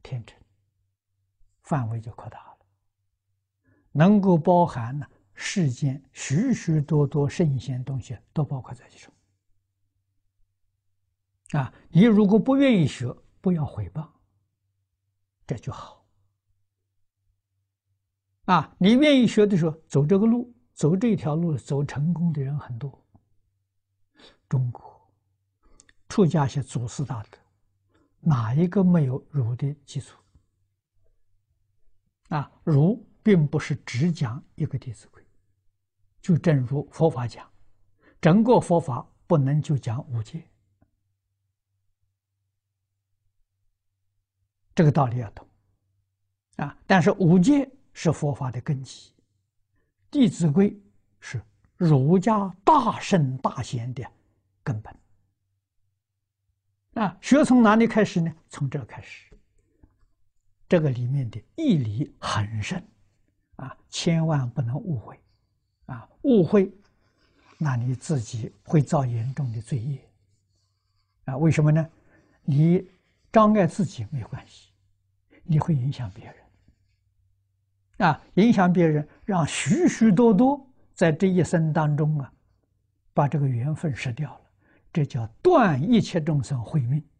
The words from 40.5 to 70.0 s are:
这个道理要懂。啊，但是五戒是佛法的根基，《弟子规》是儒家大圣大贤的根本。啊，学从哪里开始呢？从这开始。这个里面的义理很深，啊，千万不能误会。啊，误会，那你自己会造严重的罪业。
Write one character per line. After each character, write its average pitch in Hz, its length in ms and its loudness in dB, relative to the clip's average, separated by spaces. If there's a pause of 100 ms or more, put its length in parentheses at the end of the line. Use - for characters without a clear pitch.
这 185 80 2
个 147 80 6
道 143 160 2
理 117 120 -6
要 113 140 -10
懂。 - 140 -20 (1080)
啊， 147 180 -8 (120)
但 190 160 4
是 196 100 4
五 165 260 4
戒 277 320 2 (240)
是 165 180 -2
佛 147 200 -4
法 131 180 -8
的 123 100 -10
根 135 240 -6
基， - 260 -20 (1000)
《弟 269 200 2
子 170 200 0
规》 196 220 2 (480)
是 - 240 -12 (340)
儒 156 400 4
家 196 460 0
大 269 380 2
圣 131 380 0
大 - 220 -6
贤 120 320 -8
的 117 160 -12 (540)
根 107 180 -6
本。 - 160 -20 (2000)
啊， 208 260 -4
学 285 240 4
从 247 160 4
哪 214 140 6
里 226 140 4
开 220 160 2
始 - 160 -2
呢？ 165 120 -4 (160)
从 139 220 -6
这 139 140 -8
开 - 180 -18
始。 - 340 -20 (1300)
这 185 100 2
个 156 120 0
里 123 160 -4
面 131 240 -4
的 107 120 -14 (140)
义 269 220 2
理 113 420 -4
很 107 420 -4
深， 175 240 -8 (680)
啊， 127 200 -16 (120)
千 165 380 -2
万 139 220 -2
不 131 140 -6
能 117 160 -4
误 185 180 -6
会。 - 220 -14 (680)
啊， 117 220 -16 (140)
误 226 220 4
会， 190 280 2 (840)
那 143 180 -2
你 123 200 -4
自 139 260 -6
己 110 420 -10
会 160 180 0
造 147 240 -2
严 120 300 -6
重 135 160 -6
的 113 120 -8
罪 139 160 -6
业。 131 300 -10 (1160)